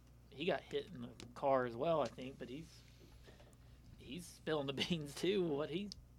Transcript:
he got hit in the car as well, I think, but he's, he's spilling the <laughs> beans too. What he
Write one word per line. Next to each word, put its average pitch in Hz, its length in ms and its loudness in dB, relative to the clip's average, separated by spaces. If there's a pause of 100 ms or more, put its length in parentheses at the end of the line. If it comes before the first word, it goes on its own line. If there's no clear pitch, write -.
(280)
he 135 160 -6
got 165 160 2 (100)
hit 143 240 -2
in 123 80 -8
the 120 60 -6 (260)
car 135 300 6
as 117 100 -2
well, 151 260 4
I 139 60 4
think, 131 320 -8
but 123 100 -10
he's, 151 180 -8 (1300)
he's 170 280 -10
spilling 151 400 -2
the 139 60 -2
<laughs> 127 160 0
beans 156 260 0
too. 190 280 4
What 151 280 2
he 196 180 -2 (300)